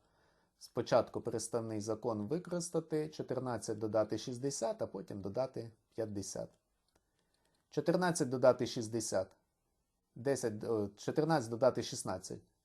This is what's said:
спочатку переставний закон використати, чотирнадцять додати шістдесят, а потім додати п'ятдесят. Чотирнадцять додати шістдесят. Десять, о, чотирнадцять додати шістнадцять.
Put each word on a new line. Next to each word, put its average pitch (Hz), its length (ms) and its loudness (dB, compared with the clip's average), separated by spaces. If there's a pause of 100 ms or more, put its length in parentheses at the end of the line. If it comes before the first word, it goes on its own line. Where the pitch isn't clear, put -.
(580)
спочатку 117 600 2
переставний 113 600 -2
закон 107 460 -2
використати, 165 840 -2
чотирнадцять 123 720 -4
додати 107 400 2
шістдесят, 135 640 -4
а 110 40 -2
потім 104 340 -8
додати 117 500 -4 (240)
п'ятдесят. 104 560 -6 (1200)
Чотирнадцять 170 580 2
додати 127 380 6
шістдесят. 110 640 -2 (840)
Десять, 117 500 -2
о, 107 320 2
чотирнадцять 151 540 2
додати 117 320 4
шістнадцять. 110 580 -6 (240)